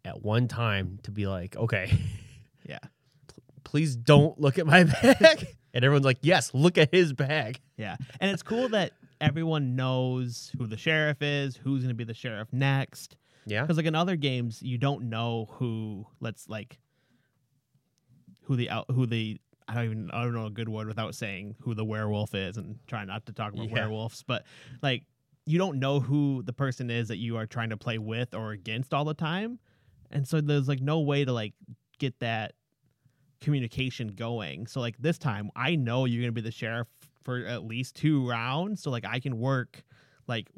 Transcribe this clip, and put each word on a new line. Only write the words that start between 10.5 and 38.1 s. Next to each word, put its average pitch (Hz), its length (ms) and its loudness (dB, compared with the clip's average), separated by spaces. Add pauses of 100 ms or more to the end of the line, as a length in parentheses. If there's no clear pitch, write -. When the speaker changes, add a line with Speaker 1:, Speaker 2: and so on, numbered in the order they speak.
Speaker 2:
who 123 80 -4
the 110 120 -8
sheriff 151 420 0
is, 143 360 -2
who's 135 260 -2
gonna 127 120 -2
be 113 100 -6
the 113 100 -10
sheriff 113 380 -10
next. 135 640 -2 (300)
Speaker 1:
Yeah. 107 200 -2
Speaker 2:
'Cause, 160 100 2
like, 156 100 2
in 165 80 0
other 175 220 2
games, 127 460 -2
you 123 160 -4
don't 123 320 0
know 117 420 -2
who, 110 540 -6 (140)
let's, - 280 -10
like, 107 300 -12 (1700)
who 139 120 -2
the 120 140 -2
out-, 110 200 -6
who 127 160 2
the, 110 340 -4 (280)
I 113 60 -8
don't 117 120 -2
even, 110 260 -6
I 120 120 -4
don't 120 100 -2
know 110 120 -4
a 107 40 -8
good 113 180 -6
word 110 200 -6
without 110 260 -6
saying 101 460 -10
who 120 140 -4
the 107 100 -4
werewolf 107 500 -2
is 95 220 -4
and 110 300 -10
try 107 180 -8
not 98 220 -10
to 113 60 -14
talk 104 220 -8
about 113 140 -6
Speaker 1:
Yeah. 110 60 -6
Speaker 2:
werewolves, 110 480 -4
but, - 220 -4 (380)
like, 131 240 -2 (400)
you 156 120 2
don't 180 200 0
know 139 220 2
who 135 440 0
the 120 100 -8
person 127 360 -4
is 117 180 -2
that 110 100 -6
you 113 180 -4
are 110 100 -4
trying 113 240 -4
to 110 60 -6
play 113 220 -4
with 113 360 -4
or 107 180 -6
against 110 420 -6
all 147 100 0
the 151 100 -4
time. 196 440 -6 (520)
And 139 180 -2
so 160 120 2
there's, 143 280 2
like, 135 120 0
no 147 200 0
way 143 240 2
to, 127 80 0
like, 110 220 -4 (440)
get 135 220 -4
that 113 340 -4 (840)
communication 127 680 -2
going. 107 580 -6
So, - 140 -6
like, 117 180 -4
this 160 200 0
time, 104 380 -4
I 147 200 0
know 127 300 2
you're 120 160 0
gonna 120 100 -2
be 117 80 -4
the 110 120 -6
sheriff 113 360 -6 (360)
for 123 220 -6
at 110 180 -6
least 117 320 -8
two 147 320 2